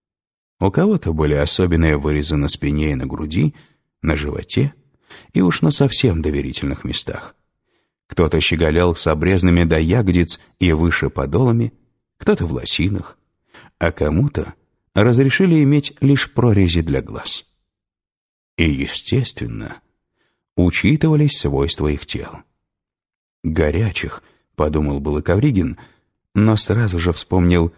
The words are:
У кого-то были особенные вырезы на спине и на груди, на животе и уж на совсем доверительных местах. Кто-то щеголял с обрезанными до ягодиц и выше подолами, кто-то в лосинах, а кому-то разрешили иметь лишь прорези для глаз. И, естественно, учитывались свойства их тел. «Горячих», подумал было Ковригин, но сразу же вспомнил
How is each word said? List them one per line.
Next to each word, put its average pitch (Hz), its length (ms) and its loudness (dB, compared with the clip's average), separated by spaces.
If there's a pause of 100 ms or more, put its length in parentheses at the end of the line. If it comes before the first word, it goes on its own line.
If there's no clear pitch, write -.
(600)
У 95 100 2
кого-то 165 440 0
были 76 200 2
особенные 80 640 2
вырезы 76 380 -2
на 71 140 0
спине 76 420 -2
и 69 40 -2
на 65 100 -6
груди, 80 500 -2 (460)
на 78 160 -2
животе 73 560 -4 (580)
и - 80 -2
уж 87 220 2
на 160 100 2
совсем 117 500 0
доверительных 69 600 -4
местах. - 540 -8 (720)
Кто-то 80 340 0
щеголял 82 560 0
с - 100 -4
обрезанными 87 560 2
до 80 160 2
ягодиц 87 640 0 (180)
и 87 140 2
выше 82 360 0
подолами, 117 640 -2 (460)
кто-то 202 280 -2
в 78 60 -6
лосинах, 90 640 -4 (640)
а 82 140 -2
кому-то 82 640 -2 (380)
разрешили 151 720 4
иметь 143 380 0
лишь 135 320 2
прорези 98 480 2
для 71 200 -2
глаз. - 480 -10 (1080)
И, 82 120 2
естественно, 65 1080 -6 (800)
учитывались 147 800 2
свойства 69 480 -2
их 73 180 -4
тел. - 340 -12 (1040)
«Горячих», 80 800 -2 (340)
подумал 76 440 -2
было 73 220 -4
Ковригин, 101 560 0 (560)
но 107 220 4
сразу 104 440 0
же 85 140 0
вспомнил 87 640 2